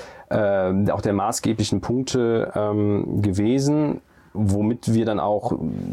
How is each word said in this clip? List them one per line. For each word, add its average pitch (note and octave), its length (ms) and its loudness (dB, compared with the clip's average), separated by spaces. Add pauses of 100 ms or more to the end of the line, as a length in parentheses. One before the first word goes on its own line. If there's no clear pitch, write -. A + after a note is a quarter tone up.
(300)
äh, G2 600 2
auch G2 100 -2
der G#2+ 120 0
maßgeblichen G#2+ 680 0
Punkte, A#2 760 0
ähm, G#2 640 0
gewesen, C3+ 800 2 (320)
womit G#2+ 600 0
wir A2+ 100 2
dann G#2+ 160 0
auch, G#2 320 -2 (420)